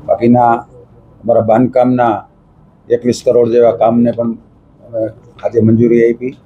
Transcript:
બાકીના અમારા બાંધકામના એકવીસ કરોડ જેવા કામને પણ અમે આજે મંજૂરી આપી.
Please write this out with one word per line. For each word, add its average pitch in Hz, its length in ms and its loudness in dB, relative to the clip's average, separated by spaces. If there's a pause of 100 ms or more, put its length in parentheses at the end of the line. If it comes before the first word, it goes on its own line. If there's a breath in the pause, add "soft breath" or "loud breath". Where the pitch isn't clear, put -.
બાકીના 120 480 2 (680)
અમારા 113 260 0
બાંધકામના 123 640 0 (720)
એકવીસ 120 360 -2
કરોડ 120 280 2
જેવા 117 300 2
કામને 117 300 0
પણ 117 200 -6 (520)
અમે - 180 -10 (420)
આજે 107 180 -2
મંજૂરી 117 440 2
આપી. 120 280 -4 (120)